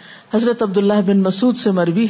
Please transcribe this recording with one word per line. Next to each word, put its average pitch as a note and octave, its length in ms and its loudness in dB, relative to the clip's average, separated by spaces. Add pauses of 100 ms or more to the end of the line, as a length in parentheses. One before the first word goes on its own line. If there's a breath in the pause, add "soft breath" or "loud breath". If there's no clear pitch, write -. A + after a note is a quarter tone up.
(340 loud breath)
حضرت A#3 280 0
عبداللہ G3+ 300 0 (140)
بن G3+ 120 2
مسعود F#3+ 380 0
سے G#3+ 140 -2
مروی F3+ 400 0